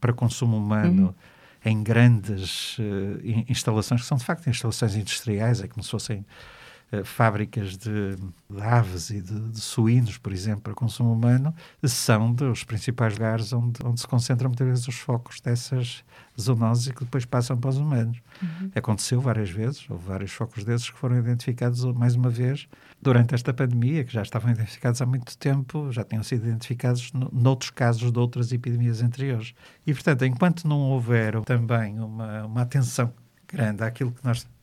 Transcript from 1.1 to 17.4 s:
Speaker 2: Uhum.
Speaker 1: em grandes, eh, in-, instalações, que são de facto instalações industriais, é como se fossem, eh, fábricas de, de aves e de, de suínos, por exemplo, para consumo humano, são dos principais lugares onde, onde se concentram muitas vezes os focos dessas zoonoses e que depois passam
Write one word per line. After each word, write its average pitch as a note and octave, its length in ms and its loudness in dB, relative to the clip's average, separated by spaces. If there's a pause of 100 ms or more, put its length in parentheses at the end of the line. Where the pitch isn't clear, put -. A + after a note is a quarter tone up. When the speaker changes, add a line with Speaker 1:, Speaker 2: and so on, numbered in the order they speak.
Speaker 2:
Uhum. A2 60 2
Speaker 1:
em G#2+ 140 2
grandes, A2 960 4
eh, G2+ 420 -4
in-, A2+ 260 0
instalações, A2+ 520 0
que - 80 -10
são C#3+ 100 2
de A#2+ 60 -4
facto E3 260 -4
instalações A2 460 0
industriais, G#2+ 680 0
é F#2+ 60 -8
como - 160 -10
se - 60 -12
fossem, G2+ 360 -6 (680)
eh, G2+ 120 -4
fábricas G#2 760 2
de, G2+ 380 -4 (340)
de G2 100 -10
aves G#2 500 2
e G2+ 100 -4
de, F#2+ 180 -6 (120)
de A2 100 -8
suínos, A#2 580 4
por - 140 -6
exemplo, G#2 300 -4
para G#2 120 -8
consumo A#2 380 0
humano, B2 420 2 (300)
são A#2 480 2
dos B2 320 -2
principais A2+ 500 -2
lugares A2+ 380 -2
onde, A#2+ 320 -2
onde A#2+ 160 -2
se - 80 -10
concentram B2+ 420 0
muitas B2+ 160 0
vezes B2 220 0
os A#2+ 80 -8
focos - 440 -6
dessas A#2+ 640 -4 (380)
zoonoses A#2 480 2
e C3 40 -6
que B2 120 -8
depois B2 200 -4
passam B2 320 -2